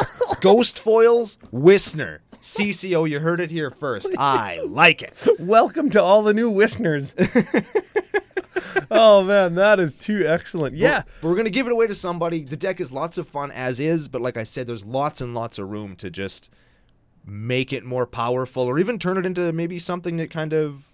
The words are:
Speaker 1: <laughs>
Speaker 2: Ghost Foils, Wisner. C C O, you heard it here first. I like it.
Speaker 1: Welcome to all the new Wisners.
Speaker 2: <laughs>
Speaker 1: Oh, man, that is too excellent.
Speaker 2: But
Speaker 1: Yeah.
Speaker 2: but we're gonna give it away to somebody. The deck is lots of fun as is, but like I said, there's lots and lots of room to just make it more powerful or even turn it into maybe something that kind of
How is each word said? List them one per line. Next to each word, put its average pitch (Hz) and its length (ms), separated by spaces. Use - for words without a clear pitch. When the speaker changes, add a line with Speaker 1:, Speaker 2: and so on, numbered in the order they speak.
Speaker 1:
<laughs> - 340
Speaker 2:
Ghost 214 360
Foils, 226 600
Wisner. 143 720
C 208 280
C 185 240
O, 160 80
you 151 160
heard 170 200
it 165 120
here 156 180
first. 123 380
I 117 440
like 156 420
it. - 240
Speaker 1:
Welcome 226 540
to 208 100
all 196 220
the 208 100
new 226 180
Wisners. 190 600
Speaker 2:
<laughs> - 800
Speaker 1:
Oh, 214 300
man, 185 320
that 202 240
is 160 160
too 208 320
excellent. 156 480
Speaker 2:
But 156 40
Speaker 1:
Yeah. 269 240
Speaker 2:
but 156 80
we're 175 60
gonna 220 140
give 233 180
it 240 40
away 226 160
to 202 80
somebody. 170 480
The 139 140
deck 185 240
is 160 100
lots 147 260
of 165 100
fun 143 240
as 127 280
is, 156 280
but 123 140
like 123 160
I 113 60
said, 127 240
there's 117 160
lots 135 380
and 123 120
lots 117 260
of 98 100
room 104 280
to 98 120
just 95 400
make 120 460
it 127 140
more 127 200
powerful 127 580
or 123 160
even 202 200
turn 185 180
it 185 80
into 180 280
maybe 170 260
something 175 380
that 165 120
kind 156 240
of 147 300